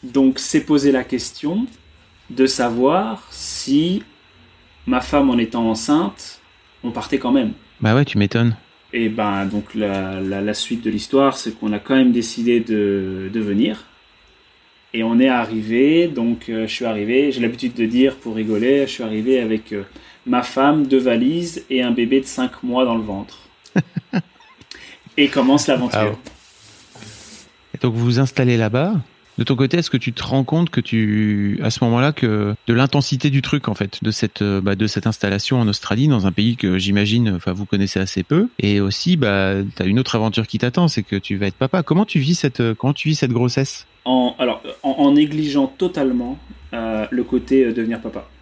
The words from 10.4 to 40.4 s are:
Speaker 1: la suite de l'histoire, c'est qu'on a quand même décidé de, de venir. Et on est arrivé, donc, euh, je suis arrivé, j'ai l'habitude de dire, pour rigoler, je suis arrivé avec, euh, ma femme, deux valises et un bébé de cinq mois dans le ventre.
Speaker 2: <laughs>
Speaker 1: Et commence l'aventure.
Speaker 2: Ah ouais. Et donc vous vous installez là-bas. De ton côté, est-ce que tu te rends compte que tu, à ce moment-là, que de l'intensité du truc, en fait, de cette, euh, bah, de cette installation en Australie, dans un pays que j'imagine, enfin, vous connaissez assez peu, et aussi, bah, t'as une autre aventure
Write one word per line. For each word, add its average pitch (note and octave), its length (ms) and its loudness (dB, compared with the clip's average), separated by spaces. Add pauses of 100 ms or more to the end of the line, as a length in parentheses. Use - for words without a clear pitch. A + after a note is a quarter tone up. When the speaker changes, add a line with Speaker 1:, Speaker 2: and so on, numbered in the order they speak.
Speaker 1:
la G#2 120 -4
suite A#2 300 -6
de A2 60 -2
l'histoire, C3 480 0
c'est A2 200 -10
qu'on G#2+ 160 -4
a G#2 60 -4
quand C3+ 160 0
même B2+ 160 6
décidé A#2 480 0
de, G2 720 -2
de A2+ 80 -4
venir. A2 460 0 (1080)
Et A2+ 100 -2
on A#2 160 2
est C3 100 6
arrivé, A#2+ 760 2
donc, A#2 420 -4
euh, A2 180 -4
je A2 60 -8
suis B2 120 -6
arrivé, A#2 460 0
j'ai A#2+ 80 -6
l'habitude A#2+ 360 -4
de A#2 100 0
dire, B2+ 320 2
pour A2+ 180 -10
rigoler, A2 520 2
je - 40 -10
suis - 120 -10
arrivé A2+ 360 0
avec, A2 340 -4
euh, G2+ 100 -8 (420)
ma B2 160 0
femme, C#3+ 460 2
deux C3+ 100 4
valises B2+ 720 0
et B2+ 140 0
un A#2+ 80 -2
bébé A#2+ 280 2
de C3 60 -4
cinq - 380 -6
mois B2+ 200 0
dans A#2 120 0
le A2+ 80 -2
ventre. G2+ 440 -10 (280)
Speaker 2:
<laughs> F#3+ 60 2 (1400)
Speaker 1:
Et G#3 100 6
commence - 400 4
l'aventure. A#2+ 320 0
Speaker 2:
Ah A2 60 2
ouais. G#2 100 -2 (1600)
Et - 40 -10
donc A#2+ 140 0
vous A#2 120 0
vous A#2+ 140 2
installez B2+ 360 2
là-bas. B2 400 0 (420)
De A#2+ 60 -2
ton C3+ 120 0
côté, C3+ 220 0
est-ce E3+ 120 -2
que C3+ 80 0
tu A#2+ 160 -4
te - 100 -8
rends C3+ 220 0
compte E3 240 0
que - 100 -2
tu, G#2 840 0
à A2 60 0
ce - 140 -2
moment-là, B2 300 2
que G#2 420 0 (100)
de A#2 80 2
l'intensité C3+ 560 2
du C3+ 120 2
truc, - 260 -2
en A2 60 -2
fait, - 300 -6
de A2 80 0
cette, - 300 -2
euh, G2+ 200 0
bah, G2 140 0
de G#2+ 120 0
cette G#2 200 -2
installation G#2 520 0
en A2+ 80 2
Australie, G#2 400 0
dans A2 200 4
un F2+ 40 2
pays A2+ 240 2
que F#2 220 0
j'imagine, G#2 580 2
enfin, F2+ 160 -4
vous F#2+ 140 -6
connaissez G2 340 0
assez F#2+ 240 -2
peu, F#3+ 240 2 (100)
et G2+ 220 2
aussi, G2+ 380 0
bah, G2 380 2 (200)
t'as - 100 -2
une G2+ 140 2
autre A#2+ 160 -2
aventure A2 320 0